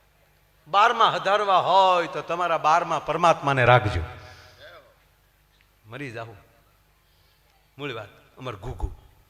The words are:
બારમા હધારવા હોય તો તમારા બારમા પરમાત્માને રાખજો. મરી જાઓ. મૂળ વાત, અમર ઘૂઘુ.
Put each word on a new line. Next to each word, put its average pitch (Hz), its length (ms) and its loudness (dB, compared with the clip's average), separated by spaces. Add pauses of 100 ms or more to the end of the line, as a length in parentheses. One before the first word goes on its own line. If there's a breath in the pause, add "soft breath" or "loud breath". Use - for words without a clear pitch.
(680)
બારમા 214 420 2
હધારવા 190 480 0
હોય 175 480 4
તો 151 160 -10
તમારા 170 360 -4
બારમા 160 400 0
પરમાત્માને 151 680 0
રાખજો. 107 360 2 (1900)
મરી 127 240 -14
જાઓ. 110 260 -16 (1400)
મૂળ 139 140 -10
વાત, 107 160 -14 (300)
અમર 123 180 -12
ઘૂઘુ. - 440 -10 (280)